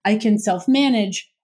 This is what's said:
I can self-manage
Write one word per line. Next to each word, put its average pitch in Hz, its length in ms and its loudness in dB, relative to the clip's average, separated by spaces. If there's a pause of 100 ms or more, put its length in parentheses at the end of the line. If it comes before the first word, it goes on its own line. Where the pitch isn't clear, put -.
I 208 120 0
can 220 220 0
self-manage 214 920 0 (140)